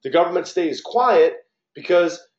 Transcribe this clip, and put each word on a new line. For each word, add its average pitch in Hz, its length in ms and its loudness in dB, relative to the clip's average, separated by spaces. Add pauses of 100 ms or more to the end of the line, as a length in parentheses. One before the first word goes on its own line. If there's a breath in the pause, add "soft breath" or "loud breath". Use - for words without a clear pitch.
The 135 60 -8
government 175 360 0
stays 165 340 -6
quiet 202 580 0 (360)
because 175 500 0 (140)